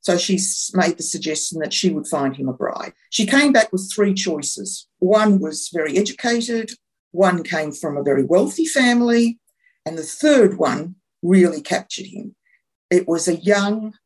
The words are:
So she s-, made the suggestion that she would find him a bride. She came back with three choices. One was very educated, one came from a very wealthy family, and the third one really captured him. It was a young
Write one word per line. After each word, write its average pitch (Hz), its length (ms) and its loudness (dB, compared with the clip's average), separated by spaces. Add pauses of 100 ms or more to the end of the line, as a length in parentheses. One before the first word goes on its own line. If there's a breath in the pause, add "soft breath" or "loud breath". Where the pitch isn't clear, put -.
So 180 160 0
she 185 180 0
s-, - 380 -4
made 175 240 0
the - 60 -10
suggestion 160 580 -6
that 151 120 -6
she - 160 0
would 151 180 -4
find 139 280 -4
him 135 140 -6
a 127 40 -6
bride. - 400 -8 (160)
She 214 160 -2
came 269 260 2
back 226 200 4
with 190 200 -6
three 202 220 0
choices. - 760 -6 (120)
One 208 400 4
was 156 340 -6
very 156 240 -2
educated, 233 760 -2 (400)
one 175 320 2
came 156 280 -4
from 147 260 -8
a 143 60 -6
very 139 200 2
wealthy 202 420 2
family, 240 760 2 (460)
and 160 120 -8
the 160 60 -8
third 254 540 4
one 156 380 -2 (260)
really 175 400 4
captured - 460 -6
him. - 280 -16 (540)
It 180 180 2
was 165 200 0
a 165 100 0
young 202 560 0 (120)